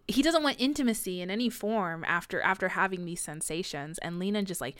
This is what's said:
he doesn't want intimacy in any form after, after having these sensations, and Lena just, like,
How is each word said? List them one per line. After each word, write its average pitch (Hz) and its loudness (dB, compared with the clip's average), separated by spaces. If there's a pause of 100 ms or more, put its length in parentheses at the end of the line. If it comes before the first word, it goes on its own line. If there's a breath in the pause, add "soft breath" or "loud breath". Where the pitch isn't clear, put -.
he 226 2
doesn't 320 6
want 285 2
intimacy 233 0
in 185 -4
any 226 0
form 190 -2
after, 175 0
after 190 2
having 185 0
these 170 -6
sensations, 156 -6
and 170 -4
Lena 202 2
just, 190 -4
like, 131 -6